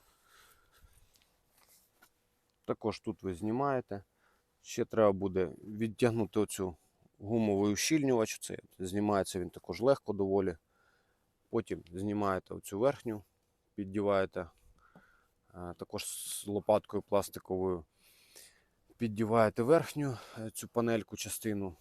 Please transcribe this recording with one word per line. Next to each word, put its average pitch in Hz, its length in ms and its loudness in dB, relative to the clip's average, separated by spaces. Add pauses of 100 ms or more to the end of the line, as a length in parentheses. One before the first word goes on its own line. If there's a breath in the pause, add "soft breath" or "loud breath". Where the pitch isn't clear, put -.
(2750 soft breath)
Також 113 340 -2
тут - 240 -8
ви 95 100 -4
знімаєте. 113 720 -2 (580)
Ще - 240 -4
треба 107 260 6
буде 92 400 0 (120)
відтягнути 110 760 0
оцю 95 360 -2 (440)
гумовий 104 540 2
ущільнювач. 131 640 2
Це - 180 -10 (220)
знімається 98 600 0
він 87 100 -4
також - 320 -10
легко 127 320 2
доволі. 95 440 2 (920)
Потім 110 420 -4
знімаєте 98 640 -2
оцю 98 260 -8
верхню, 120 440 -2 (520)
піддіваєте, 98 640 0 (1120 soft breath)
е, 87 220 -10
також - 280 -8
з - 420 -10
лопаткою 101 560 2
пластиковою. 92 800 -2 (1120 soft breath)
Піддіваєте 110 640 4
верхню, 143 540 2 (200 loud breath)
е, 110 120 -8
цю - 180 -10
панельку 113 500 0
частину, 101 640 -6